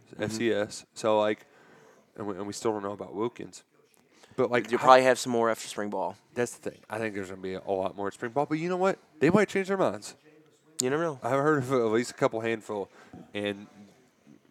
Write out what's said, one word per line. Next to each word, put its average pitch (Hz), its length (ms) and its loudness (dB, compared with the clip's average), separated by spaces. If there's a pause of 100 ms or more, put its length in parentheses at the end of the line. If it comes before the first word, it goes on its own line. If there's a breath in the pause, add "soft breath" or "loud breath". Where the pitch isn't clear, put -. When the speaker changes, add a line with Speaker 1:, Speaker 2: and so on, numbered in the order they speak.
(140)
Speaker 1:
Mm-hmm. 104 100 -6
Speaker 2:
F 107 80 -4
C 110 220 0
S. 104 400 -4
So, 107 260 2
like, 107 280 0 (680 soft breath)
and 104 100 -8
we, 101 80 -8
and 95 100 -10
we 101 80 -8
still - 180 -2
don't 104 120 -4
know 101 80 -4
about 95 240 -12
Wilkins. 104 480 -8 (720 soft breath)
But, 120 160 2
like, 117 180 2
Speaker 1:
You'll 120 100 0
Speaker 2:
how - 60 -2
Speaker 1:
probably 131 200 12
have 127 120 6
some 131 140 -4
more 117 180 2
after - 180 -4
spring 104 220 -6
ball. 95 260 -6 (200)
Speaker 2:
That's 120 200 -2
the - 140 -10
thing. - 180 -14
I 107 120 -8
think 110 160 -6
there's 95 140 -8
gonna 95 120 -14
be 92 140 -8
a, 92 100 -10
a 95 60 -4
lot 95 240 -2
more 98 120 -6
at 98 60 -6
spring 120 180 -8
ball. 143 140 0
But 156 140 -4
you 170 100 -4
know 180 80 -2
what? 185 220 0 (200)
They 143 120 6
might 202 180 6
change 190 200 -2
their 196 80 0
minds. 104 360 -2 (680)
Speaker 1:
You 127 100 0
never 151 120 0
know. 151 200 -6
Speaker 2:
I've 117 80 -2
heard 143 280 2
of 127 120 -4
at 135 140 2
least 113 260 0
a - 20 -18
couple 117 280 0
handful, 107 500 -4 (420 loud breath)
and, 104 320 -4 (840)